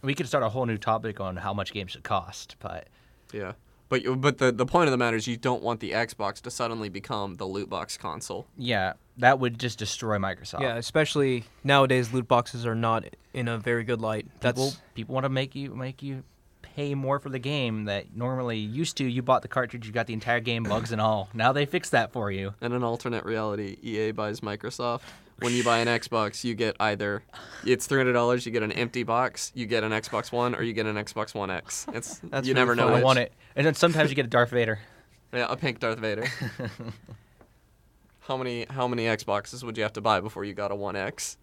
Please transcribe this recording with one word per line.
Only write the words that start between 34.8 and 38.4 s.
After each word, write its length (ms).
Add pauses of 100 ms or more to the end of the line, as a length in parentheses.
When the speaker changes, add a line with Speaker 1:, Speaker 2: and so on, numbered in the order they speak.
Speaker 2:
Yeah, 160
a 80
pink 240
Darth 180
Vader. 300
Speaker 1:
<laughs> 1900
Speaker 2:
How 160
many, 340